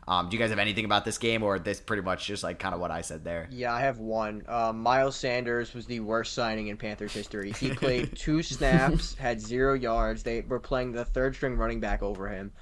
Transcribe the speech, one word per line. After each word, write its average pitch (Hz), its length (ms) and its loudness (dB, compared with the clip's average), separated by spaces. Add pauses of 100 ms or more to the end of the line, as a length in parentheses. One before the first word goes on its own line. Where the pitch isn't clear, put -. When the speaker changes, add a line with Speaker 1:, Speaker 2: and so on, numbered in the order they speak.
Speaker 1:
Um, 87 200 4
do 110 80 -2
you 110 40 2
guys 113 100 2
have 104 80 0
anything 107 260 2
about 101 180 4
this 110 140 -4
game, 113 260 2
or 98 160 2
this 95 220 -2
pretty 104 200 -2
much 92 240 -2
just, 101 160 -4
like, 85 180 -4
kinda 90 180 -4
what 87 140 -2
I 85 100 -4
said 82 240 -8
there? 85 260 -4
Speaker 2:
Yeah, 123 220 -4
I 120 80 0
have 131 180 0
one. 110 480 -2
Uh, 117 260 0
Miles 127 440 4
Sanders 120 560 0
was 117 120 -10
the 120 140 -6
worst 110 340 -2
signing 110 360 -2
in 104 80 -8
Panthers 104 360 -6
history. 101 380 -6
He 127 180 -2
Speaker 1:
<laughs> - 60 -2
Speaker 2:
played 127 400 0
two 156 260 2
snaps, 139 760 4
had 120 240 0
zero 123 360 4
yards. 113 480 2
They 117 180 -2
were 123 200 -2
playing 127 320 -2
the 120 120 -2
third 131 300 2
string 127 220 -2
running 113 240 0
back 104 200 0
over 101 260 -4
him. 101 340 -6